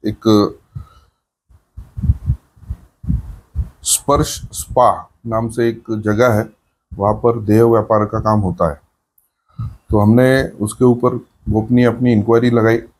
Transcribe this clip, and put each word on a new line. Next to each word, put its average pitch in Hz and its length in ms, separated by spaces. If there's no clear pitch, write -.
एक 107 460
स्पर्श - 680
स्पा - 580
नाम 113 220
से 117 200
एक 113 220
जगह 107 420
है, 110 160
वहाँ 101 200
पर 117 260
देह 107 240
व्यापार 110 400
का 107 160
काम 107 200
होता 87 300
है। 71 100
तो 110 80
हमने 127 500
उसके - 360
ऊपर 123 320
गोपनीय 110 360
अपनी 120 280
inquiry 117 380
लगाई। 117 320